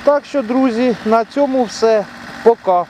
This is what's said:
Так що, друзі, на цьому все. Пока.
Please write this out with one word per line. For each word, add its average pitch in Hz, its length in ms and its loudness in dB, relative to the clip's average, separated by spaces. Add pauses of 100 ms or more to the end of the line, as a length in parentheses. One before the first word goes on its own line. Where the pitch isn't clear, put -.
Так 285 220 2
що, 285 160 -4
друзі, 247 540 0 (100)
на 220 200 2
цьому 262 380 -2
все. 220 420 0 (400)
Пока. 185 440 2